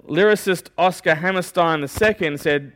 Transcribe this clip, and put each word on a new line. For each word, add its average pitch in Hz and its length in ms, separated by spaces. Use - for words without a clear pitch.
Lyricist 196 680
Oscar 175 380
Hammerstein 170 680
the 143 60
second 175 520
said, 147 360